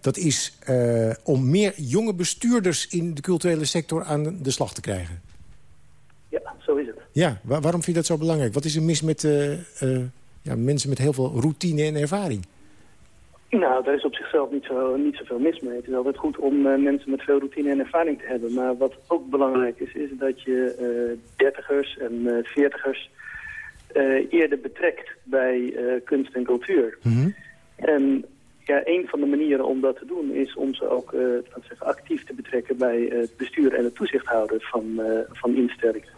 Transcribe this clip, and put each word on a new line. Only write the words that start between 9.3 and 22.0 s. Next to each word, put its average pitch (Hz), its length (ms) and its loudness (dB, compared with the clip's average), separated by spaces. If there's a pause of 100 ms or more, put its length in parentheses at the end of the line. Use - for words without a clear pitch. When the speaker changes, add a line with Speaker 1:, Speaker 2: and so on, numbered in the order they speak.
Speaker 1:
eh, 135 480 -2 (420)
ja, 135 140 -6
mensen 135 320 0
met 135 100 0
heel 139 140 2
veel 127 280 0
routine 151 420 0
en 151 120 0
ervaring? 147 500 -2 (1040)
Speaker 2:
Nou, 131 340 2
daar 139 100 2
is 139 100 -2
op 139 100 0
zichzelf - 360 0
niet 139 140 -4
zo, 131 320 0
niet 143 200 0
zoveel 123 220 -6
mis 160 220 0
mee. 123 160 -6
Het 120 120 -10
is 131 60 -4
altijd 127 220 0
goed 151 220 -4
om, 139 280 2
eh, 135 120 4
mensen 139 320 0
met 135 120 -2
veel 143 160 4
routine 143 320 -2
en 139 80 2
ervaring 151 400 0
te 135 80 -14
hebben. 120 260 -4
Maar 127 240 0
wat 131 180 0 (120)
ook 139 240 -2
belangrijk 131 500 0
is, - 140 -8
is 147 140 -6 (100)
dat 135 240 -2
je, 127 360 0
eh, 120 400 -2 (180)
dertigers 139 640 0
en, 117 280 -4